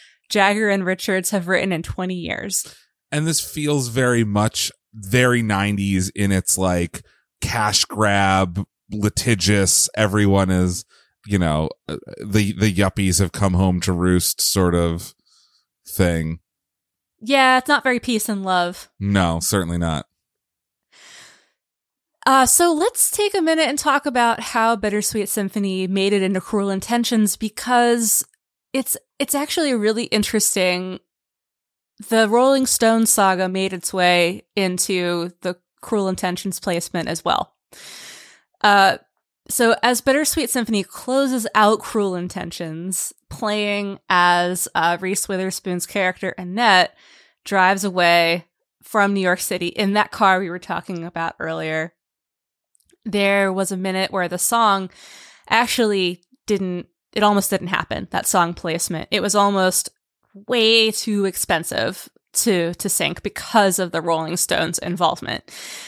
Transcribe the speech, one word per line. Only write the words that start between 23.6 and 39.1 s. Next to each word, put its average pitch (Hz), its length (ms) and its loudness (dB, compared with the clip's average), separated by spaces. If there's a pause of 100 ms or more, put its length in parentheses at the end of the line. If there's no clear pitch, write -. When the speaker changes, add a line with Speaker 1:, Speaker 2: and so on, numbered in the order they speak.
Speaker 1:
and 285 120 -4
talk 285 260 0
about 240 340 2
how 226 360 0
Bittersweet 208 520 -2
Symphony 190 600 -2
made 196 260 2
it 202 80 2
into 190 200 0
Cruel 202 280 -2
Intentions, 220 640 0
because 240 880 0 (500)
it's, - 220 -2 (220)
it's 285 180 -2
actually 294 380 0
really 220 320 0
interesting. 185 920 0 (1120)
The 220 200 4
Rolling 262 360 4
Stones 226 440 2
saga 190 400 2
made 190 240 -2
its 175 200 -8
way 180 500 2 (120)
into 180 760 -2 (100)
the 180 160 -6 (240)
Cruel 202 260 -2
Intentions 185 520 -4
placement 175 500 -4
as 160 160 -8
well. - 300 -2 (1080)
Uh, 202 340 6 (520)